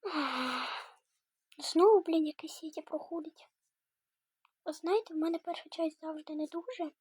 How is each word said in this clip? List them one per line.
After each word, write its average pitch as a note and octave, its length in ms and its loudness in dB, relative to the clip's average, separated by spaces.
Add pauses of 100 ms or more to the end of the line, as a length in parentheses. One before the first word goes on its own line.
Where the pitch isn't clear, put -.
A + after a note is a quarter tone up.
Ах. C4 760 -2 (800)
Знову, F#4+ 380 8
блін, E4 260 2
якесь D4+ 260 -8
сіті D#4 300 -10
проходить. D#4+ 680 -8 (1160)
От D#4 100 -4
знаєте, F#4 400 0
в - 20 -2
мене E4 220 0
перша - 320 -8
часть D#4+ 300 -2
завжди D#4 340 -8
не D4+ 120 -2
дуже E4+ 540 -6